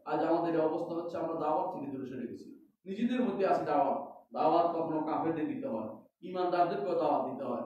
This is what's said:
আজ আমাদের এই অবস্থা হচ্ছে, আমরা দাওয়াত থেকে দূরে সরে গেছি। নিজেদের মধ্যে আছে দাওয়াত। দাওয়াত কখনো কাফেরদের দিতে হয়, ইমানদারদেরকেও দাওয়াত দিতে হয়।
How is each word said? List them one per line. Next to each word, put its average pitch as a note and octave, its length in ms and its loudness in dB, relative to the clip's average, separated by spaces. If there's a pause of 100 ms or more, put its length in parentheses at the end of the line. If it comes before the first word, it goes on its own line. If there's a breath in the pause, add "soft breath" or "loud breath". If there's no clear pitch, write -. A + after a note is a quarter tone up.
আজ D#3+ 180 0
আমাদের E3 320 2
এই D#3+ 60 4
অবস্থা E3 340 0
হচ্ছে, E3+ 220 -4
আমরা E3 220 -2
দাওয়াত D3+ 340 0
থেকে C#3 180 -6
দূরে B2+ 180 -8
সরে A#2 180 -6
গেছি। - 400 -14 (180)
নিজেদের A#3 400 0
মধ্যে F#3+ 220 0
আছে - 180 2
দাওয়াত। C#3 500 0 (180)
দাওয়াত E3 420 4
কখনো D#3 240 0
কাফেরদের D3+ 480 0
দিতে - 200 -6
হয়, A2 220 -4 (320)
ইমানদারদেরকেও F3+ 760 0
দাওয়াত - 360 2
দিতে - 120 -6
হয়। - 220 -4